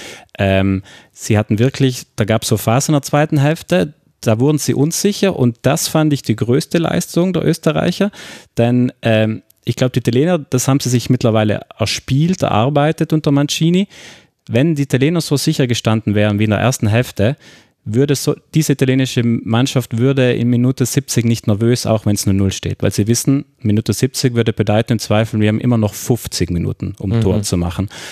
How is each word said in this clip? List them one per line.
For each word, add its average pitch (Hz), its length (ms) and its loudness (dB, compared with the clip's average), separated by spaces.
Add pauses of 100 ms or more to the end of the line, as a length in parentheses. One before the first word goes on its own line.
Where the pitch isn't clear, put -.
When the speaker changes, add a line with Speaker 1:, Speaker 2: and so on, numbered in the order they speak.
(400)
Speaker 1:
ähm, 95 440 0 (280)
sie - 260 -2
hatten 107 220 0
wirklich, 131 560 0
da 107 100 -2
gab's 110 220 -2
so 113 100 0
Phasen 127 360 0
in - 20 4
der 139 80 0
zweiten 151 340 0
Hälfte, 156 560 0 (280)
da 110 180 0
wurden 147 180 2
sie - 160 -2
unsicher 190 640 0
und 120 260 0
das 151 260 0
fand 156 240 2
ich 139 120 -2
die 107 120 0
größte 120 440 0
Leistung 175 540 -2
der 170 120 -2
Österreicher, 170 680 0 (460)
denn, 123 340 2 (120)
ähm, 110 400 0 (220)
ich 123 120 -2
glaub, 127 160 0
die 131 60 0
Italiener, 143 400 0
das - 280 -4
haben 139 140 2
sie - 80 -4
sich 120 200 0
mittlerweile 110 520 2 (180)
erspielt, 151 600 -2
erarbeitet 143 720 0
unter 156 180 0
Mancini. 160 560 2 (580)
Wenn 139 300 2
die 143 60 -4
Italiener 139 400 0
so 147 160 0
sicher 151 300 0
gestanden 110 480 0
wären 104 220 2
wie 107 60 2
in 110 60 0
der 101 100 2
ersten 117 280 0
Hälfte, 113 500 0 (480)
würde 135 300 0
so, 151 180 -2 (200)
diese 151 200 2
italienische 131 520 0
Mannschaft 117 720 0
würde 131 340 2
in 120 180 0
Minute 123 360 2
siebzig 120 400 -2
nicht 117 220 0
nervös, 117 380 0
auch 110 200 0
wenn's 104 200 0
null 98 100 2
null 98 180 0
steht, - 280 -6
weil 101 100 0
sie 104 160 0
wissen, 139 360 0 (160)
Minute 107 320 0
siebzig 127 440 -2
würde 117 180 0
bedeuten, 110 400 0
im 110 60 0
Zweifel, 110 420 0
wir 107 80 2
haben 110 100 0
immer 120 180 0
noch 107 160 0
fünfzig - 560 -4
Minuten, 92 500 -4
um 95 100 -6
Speaker 2:
Mhm. 113 120 0
Speaker 1:
Tor 101 200 2
zu 101 160 -2
machen. 87 320 -4 (220)